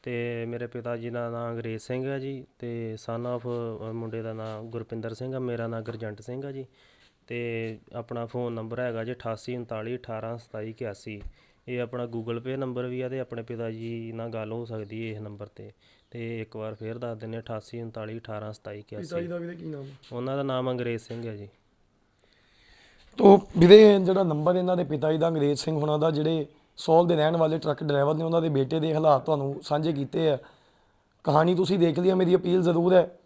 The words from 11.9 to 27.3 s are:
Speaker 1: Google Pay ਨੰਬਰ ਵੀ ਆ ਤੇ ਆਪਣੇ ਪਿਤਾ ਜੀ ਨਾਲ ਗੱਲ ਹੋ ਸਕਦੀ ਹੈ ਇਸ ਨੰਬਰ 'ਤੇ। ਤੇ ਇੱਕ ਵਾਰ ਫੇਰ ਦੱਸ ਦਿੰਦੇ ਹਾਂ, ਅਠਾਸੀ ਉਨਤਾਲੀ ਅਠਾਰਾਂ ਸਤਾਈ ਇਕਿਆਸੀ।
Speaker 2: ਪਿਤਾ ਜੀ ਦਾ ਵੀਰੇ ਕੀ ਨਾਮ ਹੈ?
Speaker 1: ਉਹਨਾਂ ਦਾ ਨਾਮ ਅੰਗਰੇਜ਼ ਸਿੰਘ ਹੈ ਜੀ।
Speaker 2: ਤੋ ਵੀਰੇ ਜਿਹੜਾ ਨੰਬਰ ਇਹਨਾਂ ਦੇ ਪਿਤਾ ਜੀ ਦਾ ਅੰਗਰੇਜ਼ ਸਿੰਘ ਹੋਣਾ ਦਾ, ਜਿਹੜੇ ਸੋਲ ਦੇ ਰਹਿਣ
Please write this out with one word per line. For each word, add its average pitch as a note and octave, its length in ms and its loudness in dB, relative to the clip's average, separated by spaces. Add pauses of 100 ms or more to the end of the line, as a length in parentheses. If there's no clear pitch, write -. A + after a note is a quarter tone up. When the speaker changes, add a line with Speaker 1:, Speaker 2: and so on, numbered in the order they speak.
Speaker 1:
Google A#2 340 -6
Pay C3 200 -6
ਨੰਬਰ B2+ 260 -4
ਵੀ B2+ 180 -6
ਆ B2+ 80 -6
ਤੇ C3 100 -6
ਆਪਣੇ A#2+ 220 -8
ਪਿਤਾ A#2 300 -8
ਜੀ A2+ 400 -8
ਨਾਲ A2+ 180 -8
ਗੱਲ A2 220 -8
ਹੋ A#2 140 -6
ਸਕਦੀ A2 420 -8
ਹੈ A2 40 -6
ਇਸ G#2+ 100 -10
ਨੰਬਰ G#2 240 -12
'ਤੇ। G#2 260 -20 (400)
ਤੇ A#2 300 -8
ਇੱਕ A2 140 -14
ਵਾਰ A2 180 -8
ਫੇਰ A2+ 240 -10
ਦੱਸ A#2+ 200 -6
ਦਿੰਦੇ A2+ 200 -10
ਹਾਂ, A2 60 -10
ਅਠਾਸੀ A#2 380 -10
ਉਨਤਾਲੀ A2+ 380 -10
ਅਠਾਰਾਂ G#2+ 340 -10
ਸਤਾਈ G#2 260 -14
ਇਕਿਆਸੀ। D#3+ 280 -12
Speaker 2:
ਪਿਤਾ E3+ 140 -6
ਜੀ F3 60 -8
ਦਾ E3+ 100 -8
ਵੀਰੇ E3+ 180 -10
ਕੀ E3 100 -16
ਨਾਮ D3 180 -10
ਹੈ? C3+ 60 -14 (220)
Speaker 1:
ਉਹਨਾਂ B2+ 260 -4
ਦਾ C#3 60 -2
ਨਾਮ C3 280 -2
ਅੰਗਰੇਜ਼ A#2+ 300 -4
ਸਿੰਘ A#2 260 -12
ਹੈ A2 80 -10
ਜੀ। G2+ 140 -14 (1700)
Speaker 2:
ਤੋ G3 240 10 (160)
ਵੀਰੇ G3+ 420 12
ਜਿਹੜਾ F#3+ 240 2
ਨੰਬਰ D#3+ 320 2
ਇਹਨਾਂ F3+ 220 2
ਦੇ F3 60 0
ਪਿਤਾ D3+ 280 0
ਜੀ D#3+ 60 2
ਦਾ D#3+ 100 4
ਅੰਗਰੇਜ਼ D3 320 2
ਸਿੰਘ D#3 200 -2
ਹੋਣਾ D3+ 180 2
ਦਾ, D#3+ 140 4
ਜਿਹੜੇ D#3 340 0 (320)
ਸੋਲ E3+ 300 6
ਦੇ E3+ 80 4
ਰਹਿਣ D#3+ 220 4